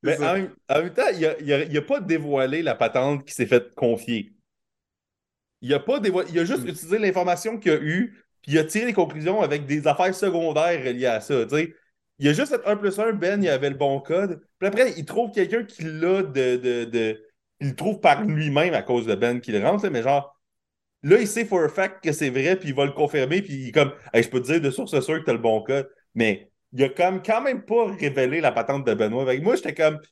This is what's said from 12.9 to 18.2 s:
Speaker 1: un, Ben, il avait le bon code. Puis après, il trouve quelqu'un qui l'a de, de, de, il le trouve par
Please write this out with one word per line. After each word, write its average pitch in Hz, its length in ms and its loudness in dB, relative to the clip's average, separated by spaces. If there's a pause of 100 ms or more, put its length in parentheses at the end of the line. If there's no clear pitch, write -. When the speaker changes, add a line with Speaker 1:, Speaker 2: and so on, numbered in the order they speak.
Speaker 1:
un, 226 140 0
Ben, 196 300 0
il 180 60 2
avait 139 220 2
le 135 60 -8
bon 139 240 0
code. 175 400 -2 (180)
Puis 190 100 0
après, 220 280 2
il 156 80 -10
trouve 214 280 -4
quelqu'un 208 320 0
qui - 200 -16
l'a 170 380 0
de, 131 340 0
de, 123 280 -2
de, 113 380 -2 (380)
il 143 100 -2
le - 60 -8
trouve 202 240 -4
par 175 240 4